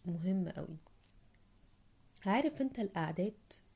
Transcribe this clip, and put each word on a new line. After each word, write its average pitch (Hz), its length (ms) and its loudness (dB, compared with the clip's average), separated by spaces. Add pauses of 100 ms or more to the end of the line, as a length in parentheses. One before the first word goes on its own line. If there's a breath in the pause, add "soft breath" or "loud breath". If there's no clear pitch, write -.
مهم 175 440 0
قوي. 156 280 -8 (1500)
عارف 277 360 4
أنت 262 180 0
القعدات 180 760 -2 (220)